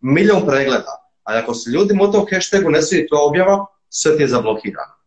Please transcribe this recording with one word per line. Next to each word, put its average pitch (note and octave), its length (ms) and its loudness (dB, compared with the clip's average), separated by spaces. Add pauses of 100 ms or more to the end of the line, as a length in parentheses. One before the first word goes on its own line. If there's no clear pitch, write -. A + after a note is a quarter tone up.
milion F3 460 2
pregleda, C3+ 640 -2 (120)
ali G#2+ 160 -4
ako A#2 140 -6
se A#2 160 -10
ljudima G3 340 2
u G3+ 80 2
tom G3+ 200 2
hashtagu F#3 380 0
ne D3+ 120 2
svidi D#3 260 -2
tvoja D3+ 160 2
objava, F#3 420 2 (240)
sve D3+ 280 0
ti D3 60 2
je C3+ 40 2
zablokirano. A2 680 -4 (140)